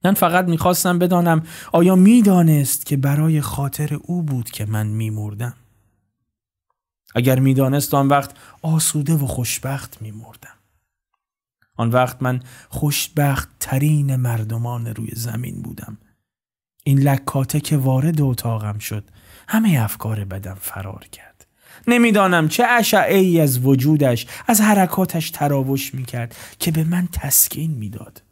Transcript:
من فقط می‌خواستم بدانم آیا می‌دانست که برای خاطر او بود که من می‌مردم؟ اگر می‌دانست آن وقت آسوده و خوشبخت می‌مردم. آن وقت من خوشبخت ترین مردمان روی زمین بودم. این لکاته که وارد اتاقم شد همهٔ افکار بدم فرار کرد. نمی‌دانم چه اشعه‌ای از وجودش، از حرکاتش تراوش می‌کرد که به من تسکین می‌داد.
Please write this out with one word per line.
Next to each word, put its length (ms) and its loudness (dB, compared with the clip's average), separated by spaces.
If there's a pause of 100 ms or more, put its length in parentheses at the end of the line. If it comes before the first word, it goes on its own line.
من 100 4
فقط 320 2
می‌خواستم 540 0
بدانم 440 2 (280)
آیا 240 6
می‌دانست 880 6
که 120 -2
برای 440 0
خاطر 600 -6
او 200 -4
بود 260 -4
که 160 -8
من 220 -2
می‌مردم؟ 680 -6 (1600)
اگر 240 2
می‌دانست 540 2
آن 140 2
وقت 260 0 (280)
آسوده 520 0
و 140 0
خوشبخت 760 -8
می‌مردم. 540 -18 (1200)
آن 140 -2
وقت 320 0
من 180 -2 (300)
خوشبخت 800 -2 (100)
ترین 560 0
مردمان 720 -4
روی 280 -10
زمین 460 -8
بودم. 360 -14 (880)
این 140 2
لکاته 600 0
که 180 -2
وارد 440 0
اتاقم 560 -4
شد 260 -10 (440)
همهٔ 360 2
افکار 420 -4
بدم 360 -12
فرار 500 -12
کرد. 360 -20 (400)
نمی‌دانم 600 4
چه 160 0
اشعه‌ای 800 4
از 180 2
وجودش، 680 2 (220)
از 140 2
حرکاتش 680 0
تراوش 640 -2
می‌کرد 420 -8 (240)
که 120 -2
به 120 0
من 280 -2
تسکین 600 -2
می‌داد. 600 -12